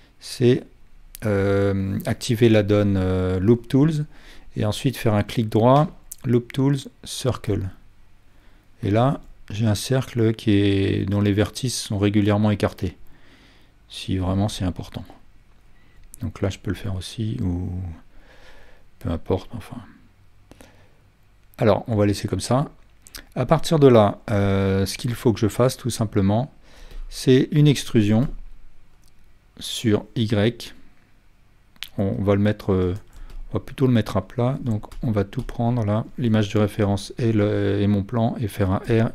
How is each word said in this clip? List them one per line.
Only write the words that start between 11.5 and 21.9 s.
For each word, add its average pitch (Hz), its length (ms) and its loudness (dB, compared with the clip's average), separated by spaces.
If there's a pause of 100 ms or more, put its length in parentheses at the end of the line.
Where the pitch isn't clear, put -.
sont - 160 -6
régulièrement 104 540 2
écartés, 101 460 -2 (920)
si - 300 -8
vraiment 95 300 0
c'est - 160 -6
important. - 400 -8 (1160)
Donc 92 180 -8
là, 98 100 -2
je - 80 -8
peux 101 140 -6
le - 40 -6
faire 98 200 -8
aussi, 110 440 -6
ou 92 300 -4 (1300)
peu - 100 -8
importe, 85 460 -4
enfin. - 260 -14 (1800)
Alors, 110 300 2
on 117 80 -2